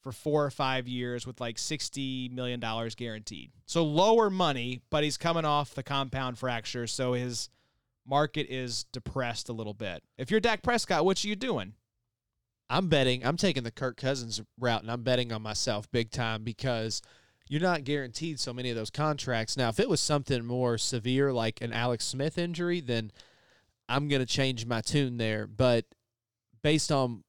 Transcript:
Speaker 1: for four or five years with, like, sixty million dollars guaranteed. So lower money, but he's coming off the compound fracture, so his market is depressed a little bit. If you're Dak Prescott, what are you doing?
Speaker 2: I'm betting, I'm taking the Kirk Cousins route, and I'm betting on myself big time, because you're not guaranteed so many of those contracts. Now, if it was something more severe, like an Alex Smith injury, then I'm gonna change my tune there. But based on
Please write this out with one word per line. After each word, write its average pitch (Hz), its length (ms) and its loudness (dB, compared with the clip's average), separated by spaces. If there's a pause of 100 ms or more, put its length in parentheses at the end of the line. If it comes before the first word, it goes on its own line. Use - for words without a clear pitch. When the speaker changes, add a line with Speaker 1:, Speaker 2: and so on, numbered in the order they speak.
Speaker 1:
for 135 100 -10
four 151 340 2
or 135 60 -2
five 131 360 0
years 123 380 -4
with, 127 140 -12
like, 117 180 -4
sixty 131 720 -4
million 123 300 -4
dollars 113 360 -4
guaranteed. 107 560 -10 (140)
So 165 180 2
lower 202 460 6
money, 135 600 0
but 151 140 2
he's 147 140 0
coming 165 280 2
off 147 280 2
the 135 100 -6
compound 131 540 -4
fracture, 120 500 -4
so 127 260 0
his 123 360 -4 (560)
market 143 440 0
is 127 420 -4
depressed 120 580 -6
a 120 40 -6
little 107 200 -6
bit. 95 300 -8 (140)
If 127 140 -8
you're 220 80 6
Dak 220 240 2
Prescott, 220 420 2
what 190 180 2
are 202 40 -2
you 208 80 -2
doing? 160 380 -4 (960)
Speaker 2:
I'm 175 200 2
betting, 127 360 4
I'm 151 120 2
taking 151 260 2
the 117 80 -6
Kirk 127 260 -6
Cousins 127 440 -4 (180)
route, 117 220 2
and 110 100 -8
I'm 120 120 -6
betting 123 280 2
on 110 100 -6
myself 107 500 -4
big 117 200 0
time, 113 320 -4
because 113 580 -4 (460)
you're 147 140 -2
not 170 240 2
guaranteed 143 540 -4
so 127 140 -4
many 127 160 -4
of 117 60 -2
those 110 140 -4
contracts. 143 680 0
Now, 123 140 2
if 110 100 0
it 240 100 4
was 160 120 2
something 135 440 0
more 120 320 0
severe, 127 540 2
like 113 300 0
an 117 100 -6
Alex 117 340 0
Smith 135 320 -2
injury, 175 440 -2
then 117 300 -2 (760)
I'm 143 220 2
gonna 135 160 2
change 127 400 0
my 113 160 0
tune 135 340 2
there. 110 320 0
But 117 380 4 (760)
based 151 300 2
on 127 380 0